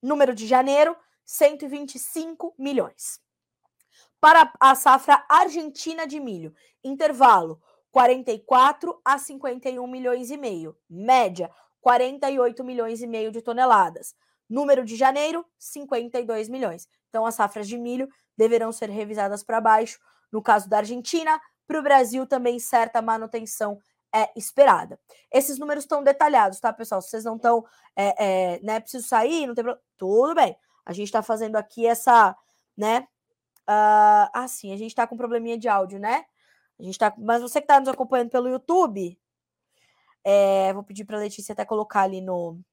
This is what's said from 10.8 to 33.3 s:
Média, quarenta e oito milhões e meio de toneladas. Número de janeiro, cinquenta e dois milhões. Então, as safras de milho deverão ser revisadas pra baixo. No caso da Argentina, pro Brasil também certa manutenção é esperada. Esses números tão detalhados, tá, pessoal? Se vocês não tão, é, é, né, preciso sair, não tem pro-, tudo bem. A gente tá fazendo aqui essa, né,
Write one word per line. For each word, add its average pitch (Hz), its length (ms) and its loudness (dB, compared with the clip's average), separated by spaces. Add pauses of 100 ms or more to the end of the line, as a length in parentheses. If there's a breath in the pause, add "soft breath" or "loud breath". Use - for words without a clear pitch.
Média, 185 600 0 (300 soft breath)
quarenta 254 500 0
e 277 100 -4
oito 240 220 0
milhões 233 400 -8
e 247 60 -12
meio 220 240 -8
de 226 100 -12
toneladas. 226 720 0 (340)
Número 262 380 0
de 220 100 -12
janeiro, 294 480 -2 (140)
cinquenta 247 600 -8
e 240 40 -6
dois 220 240 -8
milhões. 220 400 -8 (220)
Então, 220 160 -4
as 226 80 -4
safras 208 340 -4
de 240 120 -10
milho 247 280 -8 (300 soft breath)
deverão 226 340 2
ser 220 200 -10
revisadas 208 520 -8
pra 226 160 -2
baixo. 220 400 2 (320)
No 214 80 -6
caso 208 300 2
da 208 80 0
Argentina, 277 640 -4 (240 soft breath)
pro 311 160 -4
Brasil 262 460 2
também 247 320 -2
certa 233 420 -2
manutenção 220 800 -6 (340)
é 220 220 -2
esperada. 226 640 2 (320 soft breath)
Esses 277 260 0
números 294 300 -8
tão 285 160 -2
detalhados, 277 560 2
tá, 226 120 -2
pessoal? 220 300 -8
Se - 80 -18
vocês 220 140 -10
não 226 160 -8
tão, 233 260 2 (300 soft breath)
é, 202 280 -2 (300)
é, 175 80 -10
né, 214 180 -6
preciso 226 280 -14
sair, 269 400 0
não 240 80 -8
tem 233 80 -6
pro-, 240 160 -6 (180)
tudo 226 380 0
bem. 240 200 2 (300)
A - 80 -12
gente 202 180 -10
tá 226 120 -2
fazendo 220 320 -6
aqui 226 320 -4
essa, 226 500 4 (400)
né, 226 300 -2 (580)